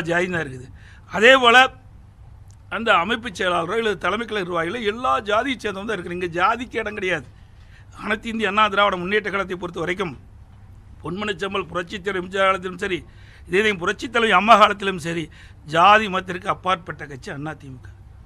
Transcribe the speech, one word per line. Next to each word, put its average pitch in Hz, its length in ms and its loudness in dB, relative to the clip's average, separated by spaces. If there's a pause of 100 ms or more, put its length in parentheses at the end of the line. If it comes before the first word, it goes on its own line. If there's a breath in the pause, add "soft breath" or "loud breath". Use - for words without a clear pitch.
ஜாதியும் 175 280 0
தான் 160 100 -4
இருக்குது. 131 220 -14 (480 soft breath)
அதே 226 180 8 (100)
போல 233 140 8 (1200)
அந்த 220 120 -2 (140)
அமைப்பு 226 260 -4 (100)
செயலாளரோ 180 420 0
இல்ல 214 120 0 (120)
தலைமை 208 200 -2
கழக 208 200 -4
நிர்வாகிகளோ 175 360 -4 (100)
எல்லா 254 220 -2 (160)
ஜாதியை 240 280 0
சேர்ந்தவங்க 202 320 -8
தான் 208 80 -4
இருக்கிறாங்க. 180 240 -8
இங்க 180 180 -4
ஜாதிக்கு 226 420 0
இடம் 214 180 -8
கிடையாது. 180 280 -4 (760 soft breath)
அனைத்து 214 300 -4
இந்திய 214 180 -2
அண்ணா 214 220 4
திராவிட 196 300 4
முன்னேற்ற 202 280 -2
கழகத்தை 185 320 -4
பொறுத்த 170 220 -8
வரைக்கும் 180 280 -4 (920)
பொன்மனச்செம்மல் 196 680 -6
புரட்சித் 175 340 -8
தலைவர் 190 180 -4
எம்ஜிஆர் 190 260 0
காலத்திலும் 185 360 -4
சரி, 180 140 -4 (480 soft breath)
இதே 175 140 0
இதயம் 208 200 0
புரட்சித் 220 340 -4
தலைவி 226 240 4
அம்மா 214 220 8
காலத்திலும் 196 440 2
சரி, 170 180 -4 (500 loud breath)
ஜாதி 208 400 6
மதத்திற்கு 185 400 -6
அப்பாற்பட்ட 170 580 -4
கட்சி 135 240 -14
அண்ணா 151 160 -8 (100)
திமுக. 131 260 -18 (380)